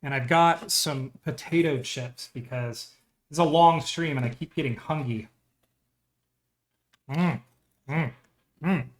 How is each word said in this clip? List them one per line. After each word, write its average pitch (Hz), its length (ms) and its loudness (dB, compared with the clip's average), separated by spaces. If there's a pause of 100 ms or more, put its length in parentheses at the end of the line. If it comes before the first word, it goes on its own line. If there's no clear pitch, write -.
And 139 100 -4
I've 131 160 -2
got 165 420 4
some 135 420 -2 (120)
potato 160 560 0
chips 123 540 -10
because 120 560 -8 (400)
it's 151 80 -8
a 170 60 6
long 165 360 6
stream 160 360 -4
and 123 100 0
I - 20 0
keep - 260 -8
getting 139 220 -2
hungry. 123 520 -4 (1800)
Mm, 160 300 0 (480)
mm, 147 240 -2 (500)
mm. 160 240 0 (140)